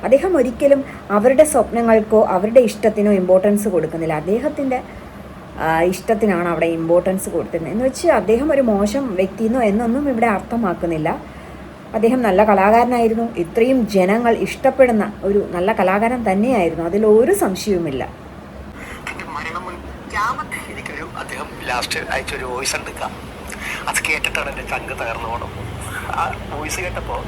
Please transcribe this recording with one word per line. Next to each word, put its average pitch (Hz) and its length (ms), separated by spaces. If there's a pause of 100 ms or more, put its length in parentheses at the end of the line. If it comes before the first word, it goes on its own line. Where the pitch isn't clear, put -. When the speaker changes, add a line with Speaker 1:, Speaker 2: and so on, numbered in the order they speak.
Speaker 1:
അദ്ദേഹം 294 340
ഒരിക്കലും 269 480 (260)
അവരുടെ 262 320
സ്വപ്നങ്ങൾക്കോ 220 800
അവരുടെ 214 340
ഇഷ്ടത്തിനോ 214 520
ഇമ്പോർട്ടൻസ് 196 560
കൊടുക്കുന്നില്ല. 160 460
അദ്ദേഹത്തിൻ്റെ, 247 680 (800)
ആ, 160 220
ഇഷ്ടത്തിനാണ് 185 680
അവിടെ 165 160
ഇമ്പോർട്ടൻസ് 175 640
കൊടുക്കുന്നത്. 165 440
എന്ന് 240 120
വെച്ച് 269 220
അദ്ദേഹം 240 440
ഒരു 277 100
മോശം 214 540
വ്യക്തിയെന്നോ 220 460
എന്നൊന്നും 233 480
ഇവിടെ 233 180
അർത്ഥമാക്കുന്നില്ല. 185 1080 (580)
അദ്ദേഹം 233 280
നല്ല 202 220
കലാകാരനായിരുന്നു. 226 960
ഇത്രയും 233 500
ജനങ്ങൾ 208 460
ഇഷ്ടപ്പെടുന്ന 226 800 (100)
ഒരു 202 280
നല്ല 180 220
കലാകാരൻ 220 580
തന്നെയായിരുന്നു. 190 520
അതിലൊരു 214 500
സംശയവുമില്ല. 180 760 (1000)
Speaker 2:
തൻ്റെ - 160
മരണം 160 400
മുൻ-, 226 1080
എനിക്കൊരു - 300 (160)
അദ്ദേഹം 139 260 (220)
ലാസ്റ്റ് 123 320
അയച്ചൊരു 131 460
വോയിസ് 127 300
എടുക്കാം. - 360 (760)
അത് 147 80 (140)
കേട്ടിട്ടാണ് 151 400
എൻ്റെ 135 120
ചങ്ക് 131 400
തകർന്നു 113 280
പോകണം. - 460 (320)
ആ - 260 (240)
വോയിസ് 156 240
കേട്ടപ്പോൾ 175 460